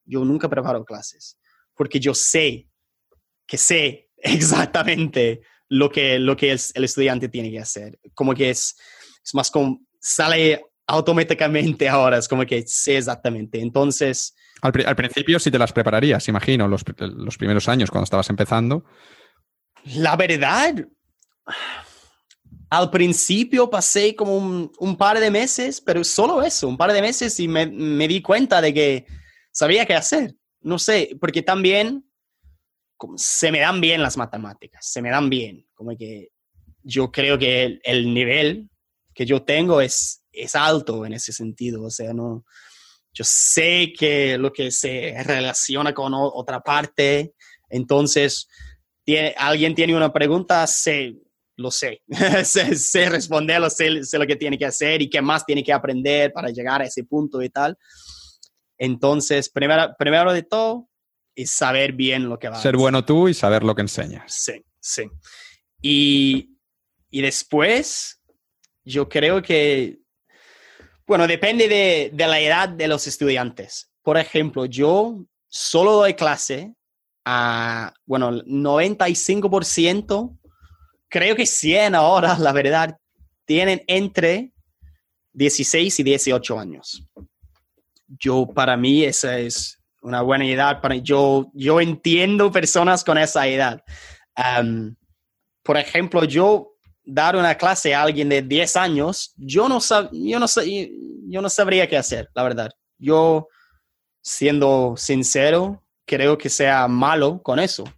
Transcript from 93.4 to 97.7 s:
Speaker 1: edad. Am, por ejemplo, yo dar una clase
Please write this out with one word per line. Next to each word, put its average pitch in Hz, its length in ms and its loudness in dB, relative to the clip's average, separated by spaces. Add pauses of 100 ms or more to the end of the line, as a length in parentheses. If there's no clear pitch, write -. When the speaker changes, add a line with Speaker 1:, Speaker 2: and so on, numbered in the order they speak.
Speaker 1:
edad. 131 360 0 (520)
Am, 117 640 -2 (640)
por 151 160 2
ejemplo, 170 460 0
yo 190 500 2 (280)
dar 151 340 0
una 170 200 4
clase 170 380 0